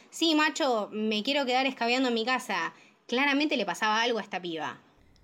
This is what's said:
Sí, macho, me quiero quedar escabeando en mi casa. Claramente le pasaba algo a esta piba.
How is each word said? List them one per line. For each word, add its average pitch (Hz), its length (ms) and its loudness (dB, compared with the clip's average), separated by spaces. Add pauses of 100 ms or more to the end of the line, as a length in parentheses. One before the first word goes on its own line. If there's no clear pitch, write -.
Sí, 320 240 2
macho, 302 580 2
me 214 300 -2
quiero 277 240 0
quedar 254 220 2
escabeando 254 420 0
en 240 60 0
mi 220 100 -2
casa. 214 480 -2 (320)
Claramente 285 500 2
le 208 120 0
pasaba 214 340 0
algo 233 160 0
a 196 60 -4
esta 185 180 -8
piba. 156 400 -6 (420)